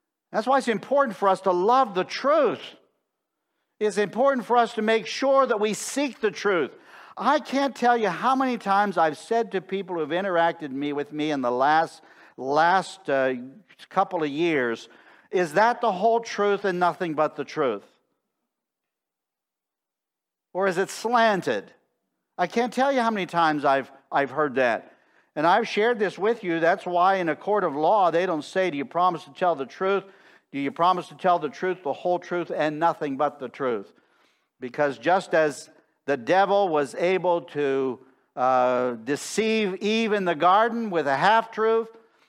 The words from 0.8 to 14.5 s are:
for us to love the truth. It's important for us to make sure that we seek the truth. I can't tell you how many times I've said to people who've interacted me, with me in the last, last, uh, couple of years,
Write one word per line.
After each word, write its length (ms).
for 120
us 140
to 100
love 420
the 100
truth. 560
It's 180
important 480
for 100
us 180
to 80
make 240
sure 380
that 140
we 160
seek 460
the 100
truth. 400
I 240
can't 340
tell 220
you 140
how 260
many 220
times 380
I've 220
said 340
to 80
people 360
who've 120
interacted 640
me, 220
with 200
me 200
in 80
the 100
last, 500
last, 720
uh, 240
couple 340
of 60
years, 600